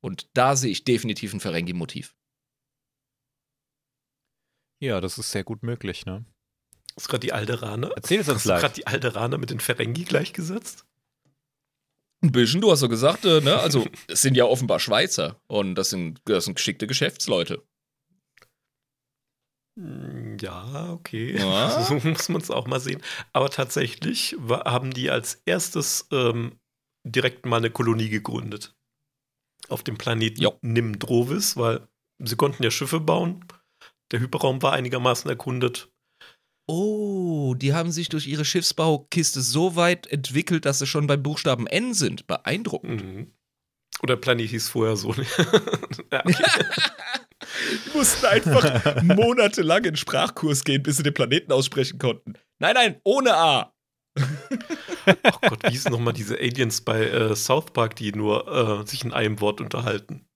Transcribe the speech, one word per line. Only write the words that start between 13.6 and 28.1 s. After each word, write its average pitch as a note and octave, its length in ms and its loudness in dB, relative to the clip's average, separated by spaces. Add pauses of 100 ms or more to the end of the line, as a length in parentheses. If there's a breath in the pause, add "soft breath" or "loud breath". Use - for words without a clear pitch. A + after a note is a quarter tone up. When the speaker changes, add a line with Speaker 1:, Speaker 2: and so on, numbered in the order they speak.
Speaker 3:
<laughs> - 120 -20
Speaker 1:
es - 140 0
sind C3 140 4
ja B2 80 8
offenbar A#2 360 2
Schweizer G#2 640 0
und G2 280 -2
das F#2 160 0
sind, F2 340 -6
das F#2+ 220 2
sind F#2+ 80 -6
geschickte - 320 -4
Geschäftsleute. - 760 -2 (2250)
Speaker 3:
Mm, C3+ 600 -12
ja, A#2 520 -10
okay. B2 460 -8
Speaker 1:
Ja. G2 440 2
Speaker 3:
<laughs> - 20 0
So D3 100 0 (140)
muss - 200 -2
man's - 220 -4
auch B2 160 -2
mal C3 140 -2
sehen. - 220 -8 (300 loud breath)
Aber C3+ 180 2
tatsächlich C#3+ 880 -4
wa-, B2 320 -2
haben B2+ 220 -2
die B2+ 180 -4
als A#2+ 340 -4
erstes, - 680 -2
ähm, A#2 480 0 (480)
direkt B2 400 -2
mal A#2 120 2
eine A2+ 120 0
Kolonie A2+ 380 0
gegründet. G#2+ 680 -6 (960)